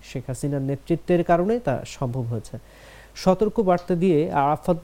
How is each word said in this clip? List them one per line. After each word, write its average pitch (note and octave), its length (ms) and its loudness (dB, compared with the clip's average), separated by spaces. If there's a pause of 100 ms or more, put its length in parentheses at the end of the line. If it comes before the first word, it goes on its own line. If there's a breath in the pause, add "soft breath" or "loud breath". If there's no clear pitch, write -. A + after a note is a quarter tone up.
শেখ B2+ 240 -10
হাসিনার C#3 340 -4
নেতৃত্বের D#3+ 640 0
কারণে F3+ 360 2
তা C#3 260 -2
সম্ভব B2+ 360 -6
হয়েছে।" A#2 360 -8 (580 loud breath)
সতর্ক G#3 460 2
বার্তা F3+ 340 2
দিয়ে F3 360 2
আরাফাত D3+ 520 2